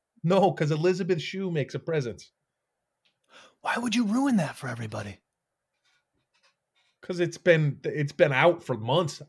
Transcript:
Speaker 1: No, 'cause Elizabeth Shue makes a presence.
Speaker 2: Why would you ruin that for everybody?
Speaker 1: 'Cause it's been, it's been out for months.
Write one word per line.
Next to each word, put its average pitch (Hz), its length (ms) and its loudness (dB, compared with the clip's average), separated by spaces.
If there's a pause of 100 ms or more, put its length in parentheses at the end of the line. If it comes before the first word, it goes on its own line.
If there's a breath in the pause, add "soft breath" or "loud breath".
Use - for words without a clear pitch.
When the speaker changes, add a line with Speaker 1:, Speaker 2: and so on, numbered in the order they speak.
(240)
Speaker 1:
No, 185 280 2
'cause 151 200 -2
Elizabeth 175 500 0
Shue 190 280 -8
makes 147 240 -4
a 139 60 -6
presence. 131 520 -6 (1300 soft breath)
Speaker 2:
Why - 160 -4
would 240 180 -4
you 240 100 2
ruin 254 320 0
that 147 180 -2
for 135 120 -10
everybody? 110 500 -10 (1800)
Speaker 1:
'Cause 175 180 -6
it's 170 180 -2
been, 156 460 4
it's 147 280 -4
been 156 200 4
out 165 320 4
for 127 140 -2
months. 143 520 -2